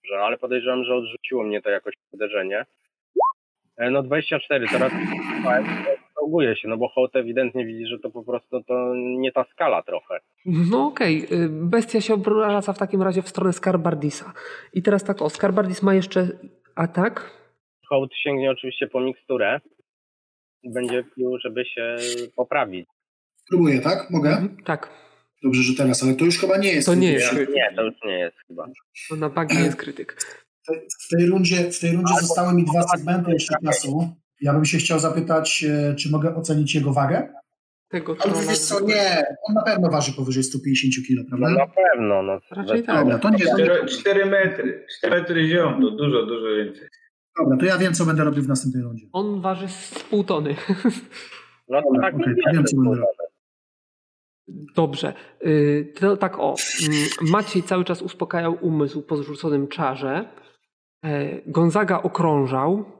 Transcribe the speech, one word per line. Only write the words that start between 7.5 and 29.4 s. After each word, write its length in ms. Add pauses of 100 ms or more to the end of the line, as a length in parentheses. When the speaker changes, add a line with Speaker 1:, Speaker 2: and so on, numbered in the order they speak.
Speaker 1:
widzi, 200
że 120
to 120
po 140
prostu 380
to 340
nie 360
ta 200
skala 300
trochę. 360 (280)
Speaker 2:
No 400
okej, 460
y, 180
bestia 500
się 140
obraca 580
w 60
takim 240
razie 200
w 60
stronę 240
Skarbardisa. 800 (400)
I 100
teraz 220
tak, 180
o, 80
Skarbardis 520
ma 120
jeszcze 340 (480)
atak. 540 (580)
Speaker 1:
Hołd 260
sięgnie 360
oczywiście 360
po 140
miksturę 600 (1000)
i 100
będzie 320 (120)
pił, 220
żeby 260
się 320 (400)
poprawić. 500 (640)
Speaker 3:
Próbuję, 300
tak? 300
Mogę? 200
Speaker 2:
Mhm, 340
tak. 240 (560)
Speaker 3:
Dobrze, 180
że 140
teraz, 280
ale 100
to 100
już 140
chyba 200
nie 140
jest 160
Speaker 2:
To 60
nie 140
Speaker 3:
krytyk. 120
Speaker 2:
jest 140
krytyk. 200
Speaker 1:
Nie, 220
to 60
już 120 (100)
nie 140
jest 180 (120)
chyba. 180 (440)
Speaker 2:
To 60
na 120
bank 260